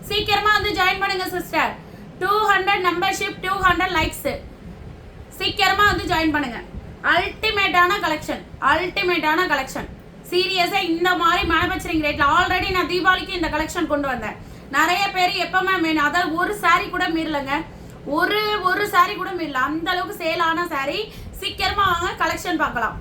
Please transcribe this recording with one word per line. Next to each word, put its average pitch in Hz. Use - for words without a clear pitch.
சீக்கிரமா 415
வந்து 392
ஜாயின் 381
பண்ணுங்க 381
சிஸ்டர். 311
டூ 370
ஹண்ட்ரட் 381
மெம்பர்ஷிப், 392
டூ 370
ஹண்ட்ரட் 359
லைக்ஸ். -
சீக்கிரமா 392
வந்து 381
ஜாயின் 320
பண்ணுங்க. 247
அல்டிமேட்டான 381
கலெக்ஷன், 302
அல்டிமேட்டான 349
கலெக்ஷன். 262
சீரியஸா 370
இந்த 349
மாதிரி 349
மேனுஃபேக்சரிங் 330
ரேட்ல 294
already 370
நான் 349
தீபாவளிக்கு 370
இந்த 311
கலெக்ஷன் 311
கொண்டு 285
வந்தேன். 214
நிறைய 359
பேர் 370
எப்ப 370
மேம் 359
வேணும், 311
அதாவது 339
ஒரு 415
சாரி 359
கூட 359
மீறலங்க, 302
ஒரு, 403
ஒரு 403
சாரி 359
கூட 381
மீறல. 277
அந்த 330
அளவுக்கு 359
சேல் 330
ஆன 339
சாரி. 285
சீக்கிரமா 392
வாங்க, 370
கலெக்ஷன் 320
பார்க்கலாம். 233